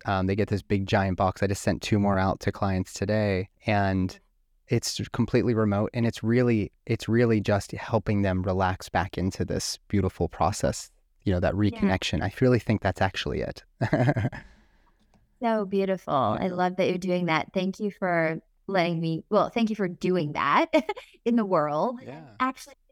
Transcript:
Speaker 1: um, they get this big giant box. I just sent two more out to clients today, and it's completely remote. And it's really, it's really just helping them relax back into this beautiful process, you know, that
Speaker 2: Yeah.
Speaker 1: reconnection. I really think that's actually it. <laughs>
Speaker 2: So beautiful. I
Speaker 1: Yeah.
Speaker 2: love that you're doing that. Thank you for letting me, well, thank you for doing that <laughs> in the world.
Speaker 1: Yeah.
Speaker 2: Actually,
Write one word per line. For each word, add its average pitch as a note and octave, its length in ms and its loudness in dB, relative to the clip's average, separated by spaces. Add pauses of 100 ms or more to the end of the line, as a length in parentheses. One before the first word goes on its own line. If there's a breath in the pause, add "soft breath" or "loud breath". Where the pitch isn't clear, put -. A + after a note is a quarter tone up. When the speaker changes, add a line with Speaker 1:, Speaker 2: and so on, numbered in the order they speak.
Speaker 1:
um, F#2+ 220 0
they G2 80 0
get G2+ 120 0
this G2 140 0
big G2 260 0
giant F#2+ 300 0
box. F#2+ 260 0
I G2 40 2
just G2 160 -4
sent F2+ 180 0
two G#2+ 180 2
more G2+ 180 2
out F#2+ 240 0
to G2+ 100 -2
clients F#2+ 420 -2
today, G2+ 560 0 (160)
and G2 540 0 (480)
it's - 420 -2
completely A#2 440 2
remote. G#2+ 400 2
And A#2 140 0
it's - 160 -4
really, A#2 480 2 (140)
it's - 240 -2
really A2+ 320 4
just G2+ 300 0
helping G#2 500 0
them F#2 220 2
relax F#2 460 0
back - 280 -2
into F2+ 260 -2
this - 340 -4 (120)
beautiful F#2 400 0
process, - 600 -2 (340)
you G2+ 100 2
know, F2+ 60 0
that F2 160 2
Speaker 2:
Yeah. G2 40 -2
Speaker 1:
reconnection. G2+ 640 0
I F#2+ 160 -4
really B2 200 4
think G#2 220 -2
that's F#2+ 200 -2
actually D2+ 400 -2
it. - 220 -8 (180)
<laughs> A#2+ 500 2 (1120 loud breath)
Speaker 2:
So A3 220 0
beautiful. F#3+ 480 -2
I A#2 320 2
Speaker 1:
Yeah. F#3 80 -2
Speaker 2:
love F3+ 220 -2
that F#3 120 0
you're F3+ 120 0
doing F3+ 260 0
that. D#3+ 260 0
Thank F#3+ 280 -2
you G#3 100 -4
for E3 500 0 (280)
letting F3 320 0
me, E3 320 -2
well, G#3 180 4
thank A3+ 220 0
you G#3 40 -4
for G3 120 -2
doing F3 460 -2
that D#3+ 380 2
<laughs> - 540 -2
in A#3 100 2
the A3+ 100 2
world. F3 600 0
Speaker 1:
Yeah. C#3 160 -14 (180)
Speaker 2:
Actually, C4 360 -6 (160)